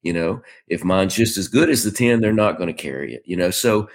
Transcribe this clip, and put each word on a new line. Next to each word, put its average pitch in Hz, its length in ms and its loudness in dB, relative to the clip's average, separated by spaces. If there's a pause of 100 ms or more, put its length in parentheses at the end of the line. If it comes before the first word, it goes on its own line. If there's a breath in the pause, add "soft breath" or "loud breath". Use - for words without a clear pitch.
You 85 100 -2
know, 85 280 -2 (260 soft breath)
if - 160 -4
mine's 95 320 2
just 113 220 0
as 95 100 -4
good 156 220 4
as 127 140 2
the 107 80 0
ten, 120 300 2
they're 107 120 2
not 107 260 2
gonna 87 140 -4
carry 69 420 -10
it, - 100 -16
you 90 100 -6
know? 90 160 0
So 107 440 0